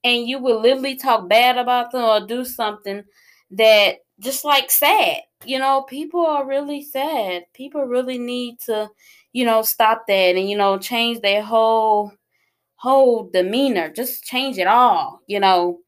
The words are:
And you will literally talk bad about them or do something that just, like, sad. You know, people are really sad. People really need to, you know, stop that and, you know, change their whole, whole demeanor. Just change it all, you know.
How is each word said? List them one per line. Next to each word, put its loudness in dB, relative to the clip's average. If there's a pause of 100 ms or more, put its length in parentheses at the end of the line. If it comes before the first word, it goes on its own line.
And 0
you -6
will 0
literally 2
talk -2
bad 4
about -2
them -2
or 2
do -6
something -8 (480)
that 4 (240)
just, -8
like, 0
sad. 2 (240)
You -6
know, 0
people -4
are -2
really -6
sad. -6 (100)
People -8
really -4
need -8
to, -4 (420)
you -2
know, 2
stop 0
that 4
and, -2
you -4
know, 2
change -4
their 0
whole, 2 (640)
whole 2
demeanor. 0
Just -10
change -6
it 0
all, 2
you -4
know. 2